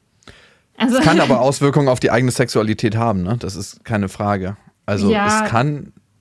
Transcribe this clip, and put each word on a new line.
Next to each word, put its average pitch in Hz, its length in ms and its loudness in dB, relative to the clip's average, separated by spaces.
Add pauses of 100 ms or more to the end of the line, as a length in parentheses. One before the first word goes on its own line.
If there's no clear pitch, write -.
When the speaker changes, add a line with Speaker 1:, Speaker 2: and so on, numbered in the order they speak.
(760)
Speaker 1:
also 233 200 0
Speaker 2:
Es 262 80 2
kann - 140 4
aber 127 220 2
Auswirkungen 143 460 2
auf 127 120 2
die - 120 0
eigene 123 200 2
Sexualität 110 640 0
haben, 113 280 0
ne? 107 140 -2
Das 98 180 -10
ist - 300 -14
keine 101 240 -2
Frage. 101 480 -4 (280)
Also - 260 0
Speaker 1:
Ja. 214 340 0
Speaker 2:
es 202 40 -6
kann, 143 440 -2 (280)